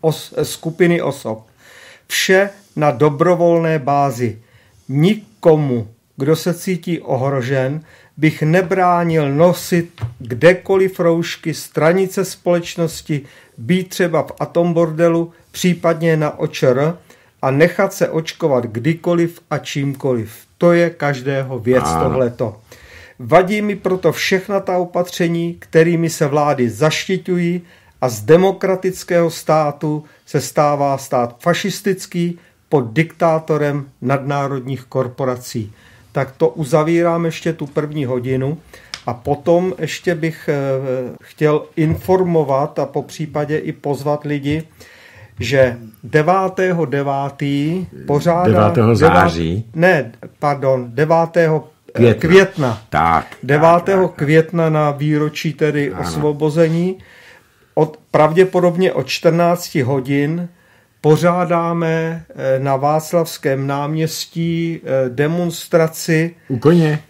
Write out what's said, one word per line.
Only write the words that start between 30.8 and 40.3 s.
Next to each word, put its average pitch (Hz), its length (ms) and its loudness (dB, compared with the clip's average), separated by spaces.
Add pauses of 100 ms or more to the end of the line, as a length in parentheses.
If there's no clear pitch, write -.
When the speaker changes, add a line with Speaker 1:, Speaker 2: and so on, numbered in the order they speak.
Speaker 1:
stát 120 420 -2
fašistický 175 1000 -4 (300)
pod 123 240 0
diktátorem 156 920 0 (180)
nadnárodních 135 800 -4
korporací. 123 880 -6 (400)
Tak 135 240 -4
to 160 120 2
uzavírám 165 760 0
ještě 165 280 -4
tu 156 140 -8
první 151 380 -6
hodinu 131 540 -4 (480)
a 120 80 -4
potom 170 640 0
ještě 165 360 -4
bych, 160 340 -6